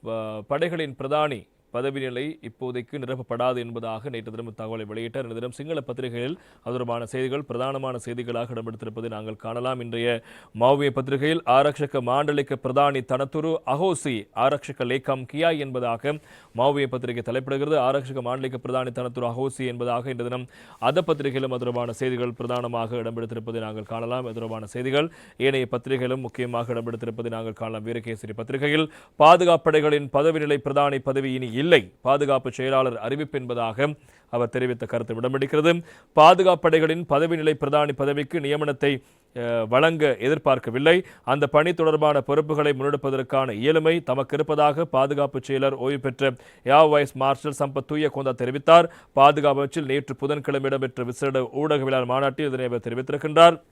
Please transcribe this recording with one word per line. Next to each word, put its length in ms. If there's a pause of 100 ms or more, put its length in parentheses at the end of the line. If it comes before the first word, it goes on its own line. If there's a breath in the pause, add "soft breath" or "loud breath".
அஹ், 400
படைகளின் 520
பிரதானி 420 (300)
பதவி 300
நிலை 420
இப்போதைக்கு 560
நிரப்பப்படாது 600
என்பதாக 500
நேற்று 240
தினம் 240
தகவலை 340
வெளியிட்டார். 320
இன்று 120
தினம் 160
சிங்கள 300
பத்திரிகைகளில் 560
அது 360
தொடர்பான 340
செய்திகள் 420
பிரதானமான 560
செய்திகளாக 480
இடம்பெடுத்திருப்பதை 560
நாங்கள் 280
காணலாம். 440
இன்றைய 420 (380 loud breath)
மாவுவே 300
பத்திரிகையில் 560
"ஆரக்ஷக 540
மாண்டலிக 640
பிரதானி 460
தனத்துரு 460 (120)
அகோசி, 720
ஆரக்ஷக 420
லேக்கம் 540
கியா" 260
என்பதாக 540 (440 loud breath)
மாவுவே 300
பத்திரிகை 400
தலைப்பிடுகிறது. 520
"ஆரக்ஷக 440
மாண்டலிக 320 (140)
பிரதானி 260
தனத்துரு 340
அகோசி" 380
என்பதாக 440
இன்று 140
தினம் 220 (320 loud breath)
அந்த 240
பத்திரிகையிலும் 480
அது 80
தொடர்பான 340
செய்திகள் 400
பிரதானமாக 640
இடம்பெடுத்திருப்பதை 640
நாங்கள் 240
காணலாம். 420
அது 100
தொடர்பான 320
செய்திகள் 440 (260 loud breath)
ஏனைய 300
பத்திரிகைகளும் 540
முக்கியமாக 540
இடம்பெடுத்திருப்பதை 540
நாங்கள் 240
காணலாம். 340
வீரகேசரி 500
பத்திரிகையில் 560 (240 loud breath)
"பாதுகாப்பு 460
படைகளின் 480
பதவி 280
நிலை 260
பிரதானி 340
பதவி 340
இனி 200
இல்லை, 480
பாதுகாப்பு 520
செயலாளர் 460
அறிவிப்பு" 400
என்பதாக 560 (360 soft breath)
அவர் 180
தெரிவித்த 380
கருத்து 280
இடம்பிடிக்கிறது. 680 (300 loud breath)
பாதுகாப்பு 480
படைகளின் 460
பதவி 300
நிலை 240
பிரதானி 320
பதவிக்கு 480
நியமனத்தை, 600 (320 soft breath)
அஹ், 340
வழங்க 500
எதிர்பார்க்கவில்லை. 840 (200 loud breath)
அந்த 220
பணி 280
தொடர்பான 460
பொறுப்புகளை 520
முன்னெடுப்பதற்கான 800
இயலுமை 500
தமக்கு 320
இருப்பதாக 500
பாதுகாப்பு 640
செயலர் 260
ஓய்வு 280
பெற்ற 320 (320 loud breath)
ஏர் 240
வைஸ் 280
மார்ஷல் 420
சம்பத் 340
தூயகொண்டா 500
தெரிவித்தார். 480 (220 loud breath)
பாதுகாப்பு 500
அமைச்சில் 220
நேற்று 320
புதன்கிழமை 500
இடம்பெற்ற 380
விசேட 360
ஊடகவியலாளர் 640
மாநாட்டில் 400
இதனை 200
அவர் 140
தெரிவித்திருக்கின்றார். 800 (120)